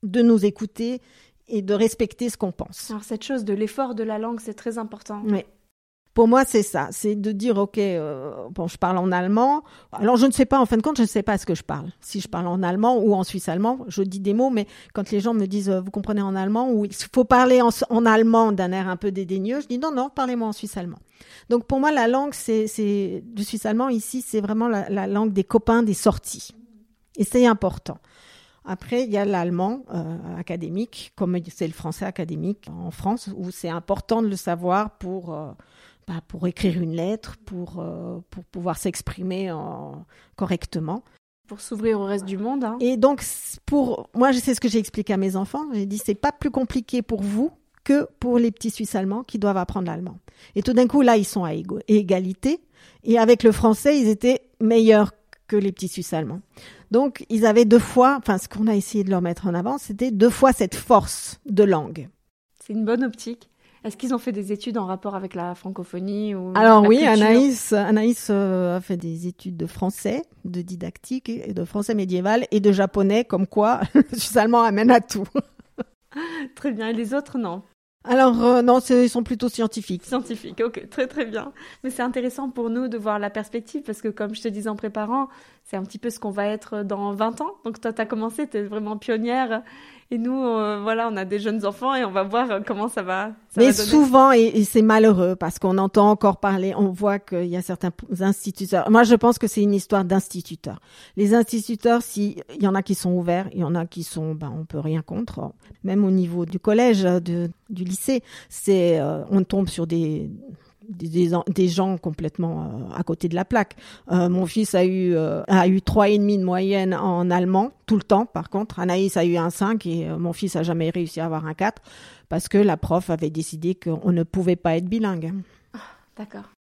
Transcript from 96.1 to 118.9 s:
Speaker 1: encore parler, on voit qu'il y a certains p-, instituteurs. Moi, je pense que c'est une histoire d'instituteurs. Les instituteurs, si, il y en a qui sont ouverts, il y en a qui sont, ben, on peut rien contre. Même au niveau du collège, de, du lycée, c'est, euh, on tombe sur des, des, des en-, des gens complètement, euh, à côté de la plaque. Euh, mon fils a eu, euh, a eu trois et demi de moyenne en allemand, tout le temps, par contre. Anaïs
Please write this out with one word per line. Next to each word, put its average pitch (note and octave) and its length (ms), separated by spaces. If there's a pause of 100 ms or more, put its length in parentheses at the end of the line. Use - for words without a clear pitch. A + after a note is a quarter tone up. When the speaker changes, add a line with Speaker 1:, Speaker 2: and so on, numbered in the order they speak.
Speaker 1:
encore G3+ 300
parler, G3 360
on G3 140
voit G3 280
qu'il F3+ 280
y F3 100
a F3+ 60
certains F3 280
p-, - 140 (180)
instituteurs. F#3+ 680
Moi, A#3 140
je A#3 100
pense A#3 240
que A#3 80
c'est G#3 160
une G3+ 100
histoire G3 320
d'instituteurs. F3 720 (380)
Les G3+ 160
instituteurs, A#3 720
si, G#3 340 (180)
il D4+ 80
y G3+ 60
en F#3+ 60
a G3 80
qui F#3+ 120
sont F3+ 180
ouverts, F3 420
il F#3+ 60
y E3+ 40
en C#3+ 100
a E3+ 120
qui E3+ 160
sont, D#3+ 320
ben, D3+ 200
on D#3+ 120
peut D#3 120
rien D#3 220
contre. - 540 (300)
Même G3 200
au F#3+ 60
niveau F3 340
du E3+ 160
collège, A3 440
de, F3 440 (220)
du F#3 140
lycée, G#3+ 380 (280)
c'est, F3 500
euh, D3+ 300
on G3 140
tombe G3 240
sur E3+ 180
des, D#3 440 (580)
des, F3 200
des E3+ 260
en-, E3+ 120
des F#3 220
gens F#3 300
complètement, D#3+ 640
euh, D#3 320
à - 80
côté E3 260
de E3 60
la F3+ 100
plaque. A3+ 320 (340)
Euh, F3+ 200
mon F3+ 160
fils G#3 280
a F3+ 100
eu, F#3 300
euh, D#3+ 320
a F#3 220
eu F#3+ 140
trois G#3 260
et G#3 100
demi G3+ 200
de F#3 60
moyenne F#3+ 500
en F3+ 360
allemand, F3+ 420 (140)
tout A3 100
le F#3 60
temps, G#3+ 220
par E3 240
contre. G3+ 320
Anaïs F3+ 380